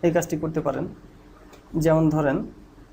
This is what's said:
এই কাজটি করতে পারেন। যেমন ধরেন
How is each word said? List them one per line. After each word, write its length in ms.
এই 100
কাজটি 300
করতে 180
পারেন। 240
যেমন 360
ধরেন 280